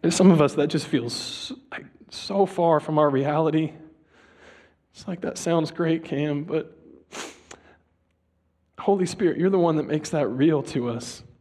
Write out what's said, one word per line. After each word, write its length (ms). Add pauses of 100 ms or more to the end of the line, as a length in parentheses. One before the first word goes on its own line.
there's 120
some 160
of 120
us 120
that 120
just 200
feels 280
s-, 380 (180)
like, 160 (240)
so 340
far 360
from 180
our 100
reality. 640 (1200)
It's 160
like, 140
"That 160
sounds 320
great, 340
Cam," 400
but 340 (2000)
Holy 280
Spirit, 320
you're 120
the 80
one 180
that 100
makes 240
that 180
real 360
to 260
us. 320 (180)